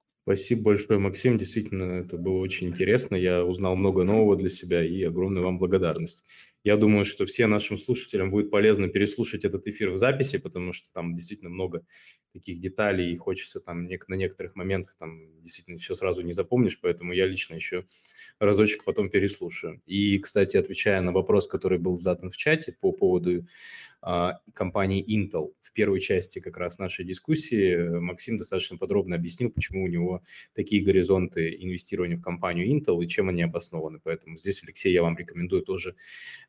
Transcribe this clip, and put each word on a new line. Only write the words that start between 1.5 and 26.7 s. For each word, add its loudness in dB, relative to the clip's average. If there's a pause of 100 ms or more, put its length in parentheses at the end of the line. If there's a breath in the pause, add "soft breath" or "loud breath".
это -8
было 0
очень -4
интересно. 2
Я 2
узнал 0
много 4
нового 6
для 0
себя, 0
и -2
огромная 0
вам 0
благодарность. 0 (400 soft breath)
Я 6
думаю, 6
что -2
всем 2
нашим 0
слушателям -2
будет 0
полезно 4
переслушать -2
этот -4
эфир -4
в -4
записи, 2
потому -8
что -18
там -6
действительно -12
много -6 (480 soft breath)
таких -12
деталей, 0
и -2
хочется -8
там -8
нек-, -12
на -4
некоторых -6
моментах -4
там -18
действительно -16
все -8
сразу -2
не -6
запомнишь, 0
поэтому -2
я 4
лично -6
еще -8 (540 soft breath)
разочек 4
потом 0
переслушаю. -2
И, 2
кстати, 2
отвечая 2
на 2
вопрос, 2
который 0
был -2
задан -2
в -16
чате 0
по 2
поводу, 2 (540 loud breath)
а, -2 (140)
компании 0
Intel, -2
в -20
первой 2
части -2
как -12
раз -6